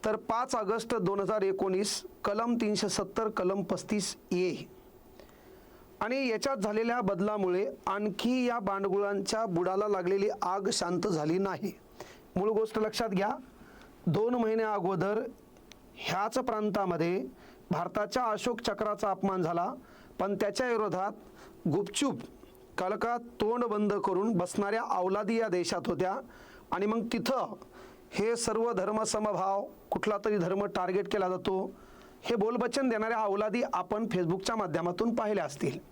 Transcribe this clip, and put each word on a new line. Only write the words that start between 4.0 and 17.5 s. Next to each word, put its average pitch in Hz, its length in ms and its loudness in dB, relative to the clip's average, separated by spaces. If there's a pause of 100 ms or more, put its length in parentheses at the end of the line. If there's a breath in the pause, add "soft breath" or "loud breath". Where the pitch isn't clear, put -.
ए. 180 220 2 (1500 loud breath)
आणि 254 280 0
याच्यात 254 280 0
झालेल्या 226 440 0
बदलामुळे 196 680 2 (200)
आणखी 208 600 0
या 240 140 0
बांडगुळांच्या 196 880 0
बुडाला 185 420 0
लागलेली 196 400 2 (140)
आग 190 300 0
शांत 180 340 0
झाली 160 320 2
नाही. 190 340 -2 (640 loud breath)
मूळ 202 140 2
गोष्ट 220 280 2
लक्षात 214 320 0
घ्या, 196 200 2 (760 loud breath)
दोन 208 280 4
महिने 226 300 2
अगोदर 196 580 2 (760)
ह्याच 208 400 -2
प्रांतामध्ये 196 840 0 (460 loud breath)